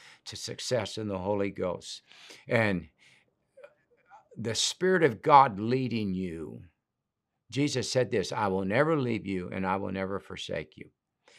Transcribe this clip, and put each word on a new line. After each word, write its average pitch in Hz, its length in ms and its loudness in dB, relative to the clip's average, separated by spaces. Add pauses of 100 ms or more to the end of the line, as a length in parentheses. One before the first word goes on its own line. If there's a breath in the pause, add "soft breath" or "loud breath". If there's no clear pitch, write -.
(260 loud breath)
to 101 100 -12
success - 600 -4
in 110 120 -6
the 95 100 -4
Holy 101 320 -2
Ghost. 90 520 -6 (460 loud breath)
And 101 400 2 (1500 soft breath)
the 113 180 -4
Spirit 185 480 2
of 117 200 4
God 135 380 8
leading 113 540 0
you. 80 480 -6 (880)
Jesus 131 400 -2
said 127 200 2
this, 104 220 0
"I 107 160 0
will 95 160 0
never 147 340 2
leave 120 280 -2
you 92 240 -4
and 95 160 -4
I 95 100 0
will 98 160 -6
never 95 260 -4
forsake 87 580 -10
you." - 140 -18 (480 soft breath)